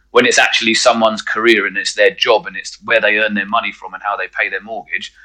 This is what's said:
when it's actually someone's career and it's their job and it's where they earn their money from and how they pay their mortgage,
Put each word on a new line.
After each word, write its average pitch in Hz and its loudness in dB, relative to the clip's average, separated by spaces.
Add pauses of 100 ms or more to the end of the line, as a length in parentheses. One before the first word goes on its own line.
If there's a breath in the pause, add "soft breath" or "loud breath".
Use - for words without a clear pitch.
(140)
when 123 4
it's 120 2
actually 113 0
someone's 110 2
career 110 2
and 95 -6
it's 98 -6
their 104 4
job 98 0
and 95 -14
it's - -14
where 113 2
they 107 0
earn 107 0
their 98 -4
money 107 -2
from 95 -16
and - -16
how 101 -4
they 95 -8
pay 104 -4
their 95 -6
mortgage, 104 -10 (120 soft breath)